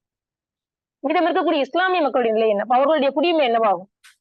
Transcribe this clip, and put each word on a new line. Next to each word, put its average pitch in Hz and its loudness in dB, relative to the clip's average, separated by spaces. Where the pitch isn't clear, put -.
மீதம் 320 0
இருக்கக்கூடிய 330 0
இஸ்லாமிய 349 -2
மக்களுடைய 240 0
நிலை 220 0
என்ன? 208 -2
அப்ப 240 0
அவர்களுடைய 277 2
குடியுரிமை 311 0
என்னவாகும்? 220 0